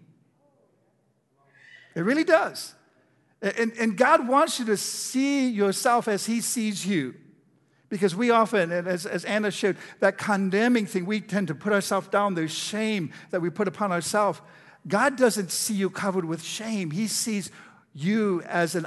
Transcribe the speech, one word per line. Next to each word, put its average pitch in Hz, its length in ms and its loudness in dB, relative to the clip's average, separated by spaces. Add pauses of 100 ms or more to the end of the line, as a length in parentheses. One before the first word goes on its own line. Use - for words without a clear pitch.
(2000)
It 165 60 -4
really 277 220 2
does. 320 500 2 (680)
A-, 196 180 -2
and, 226 180 0
and 226 180 0
God 262 320 4
wants 277 320 2
you 240 60 -2
to 214 100 2
see 269 720 0
yourself 214 580 2
as 202 200 -2
he 226 140 0
sees 208 460 -4
you. 147 300 -2 (720)
Because 190 260 0
we 233 160 2
often, 214 400 4
and 175 160 -2
as, 180 180 -4
as 175 200 -6
Anna 208 260 0
shared, 180 260 0 (220)
that 196 180 4
condemning 202 720 2
thing, 180 200 -4
we 214 140 -2
tend 180 280 -2
to 151 80 -4
put 208 160 -2
ourselves 196 340 0
down. 202 280 0
There's 160 200 -2
shame 208 580 -4 (180)
that 180 120 -2
we 175 80 -2
put 202 160 -2
upon 196 240 -2
ourselves. 185 500 0 (460)
God 233 300 2
doesn't 214 340 2
see - 240 -4
you 190 160 0
covered 190 340 -2
with 160 180 -6
shame. 208 500 -6
He 208 160 -2
sees 208 420 -4 (420)
you 190 500 0
as 170 340 0
an 165 100 -2